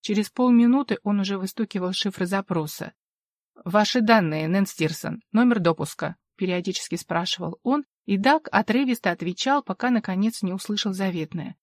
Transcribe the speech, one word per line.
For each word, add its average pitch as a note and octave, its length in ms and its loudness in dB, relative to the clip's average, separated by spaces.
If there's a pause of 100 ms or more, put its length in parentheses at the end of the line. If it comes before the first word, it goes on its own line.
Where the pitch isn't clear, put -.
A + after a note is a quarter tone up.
Через G#3 280 0
полминуты A#3+ 720 4
он G3+ 160 0
уже G3 180 -2
выстукивал F#3 560 -4
шифры F#3 340 -2
запроса. F3 680 -4 (720)
"Ваши G#3 380 2
данные, E3 440 4
Нэн F#3+ 200 2
Стирсон, - 540 -4 (120)
номер A#3+ 260 4
допуска", E3 560 -2 (220)
периодически F3+ 580 -4
спрашивал E3+ 720 -6
он, C#4 200 0 (200)
и G3+ 120 0
Дак C4+ 360 2
отрывисто A#3 580 2
отвечал, F3+ 540 -2
пока, B3 260 -2
наконец, G#3+ 520 0
не F3+ 100 -2
услышал G3+ 400 -4
заветное F3 720 -4